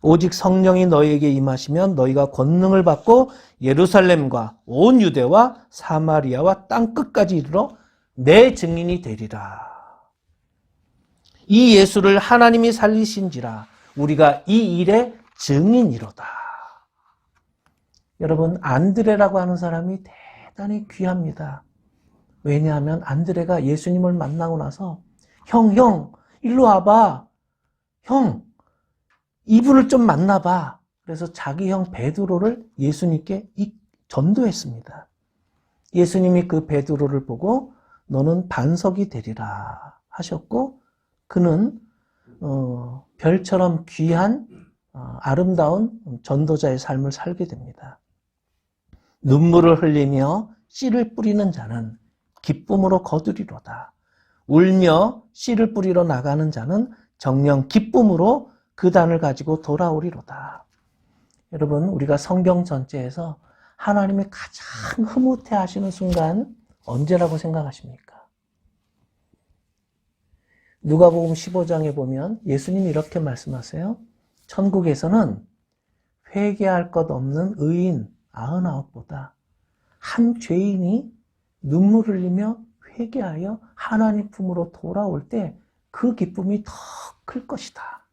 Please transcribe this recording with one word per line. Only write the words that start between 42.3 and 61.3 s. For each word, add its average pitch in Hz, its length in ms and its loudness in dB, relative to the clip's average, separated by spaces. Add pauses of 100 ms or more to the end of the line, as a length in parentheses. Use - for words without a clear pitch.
어, 127 680 -8 (120)
별처럼 180 720 -2
귀한, 180 580 -2 (460)
어, 123 260 -16
아름다운 180 800 0 (240)
전도자의 147 560 -2
삶을 135 320 -6
살게 175 360 -10
됩니다. 131 520 -20 (1200)
"눈물을 165 600 4
흘리며 147 720 0 (160)
씨를 240 480 -4
뿌리는 208 360 -2
자는 113 460 -10 (440)
기쁨으로 190 600 0
거두리로다. - 880 -8 (540)
울며 180 840 4
씨를 220 420 -2
뿌리러 185 300 0
나가는 147 480 -2
자는 175 400 -4 (260)
정녕 135 520 0
기쁨으로 214 840 2 (240)
그 180 160 2
단을 170 280 2
가지고 156 420 -4
돌아오리로다." 160 1040 -6 (880)